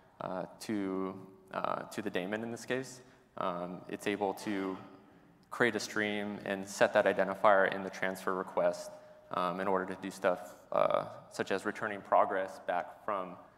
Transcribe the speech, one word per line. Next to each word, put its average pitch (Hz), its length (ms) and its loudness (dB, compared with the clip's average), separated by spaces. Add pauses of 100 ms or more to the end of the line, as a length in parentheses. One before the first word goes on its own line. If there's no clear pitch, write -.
(220)
uh, 92 240 -6 (140)
to, 95 540 -2 (400)
uh, - 280 -2
to - 200 -8
the 104 80 -4
daemon 95 320 -2
in 117 80 -6
this 117 140 -10
case. 131 380 -6 (360)
Um, 90 500 -4
it's - 180 -8
able 101 280 2
to 95 420 -2 (760)
create 120 260 2
a 104 40 -2
stream 104 640 -2
and 98 220 -4
set - 260 4
that 104 140 6
identifier 98 680 6
in 98 80 -4
the 95 80 -6
transfer 95 440 -2
request, - 560 0 (420)
um, 90 280 0
in 98 60 -2
order 95 180 4
to 92 160 -8
do 98 100 -6
stuff, - 440 0 (180)
uh, 50 320 4 (280)
such - 180 -4
as 95 160 0
returning 104 340 -4
progress 95 680 2
back - 380 -2
from 92 300 -4 (240)